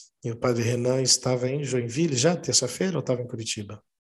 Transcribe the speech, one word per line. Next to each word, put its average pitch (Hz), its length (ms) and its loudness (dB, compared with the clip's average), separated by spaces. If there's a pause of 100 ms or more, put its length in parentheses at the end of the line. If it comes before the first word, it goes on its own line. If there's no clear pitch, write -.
(220)
e 120 80 -4
o 113 60 -6
Padre 120 260 2
Renan 120 400 2
estava 127 460 2
em 143 160 -4
Joinville 127 500 0
já, 160 220 4
terça-feira, - 580 0
ou 143 60 -2
estava 123 220 0
em 120 40 -8
Curitiba? 107 560 -8 (200)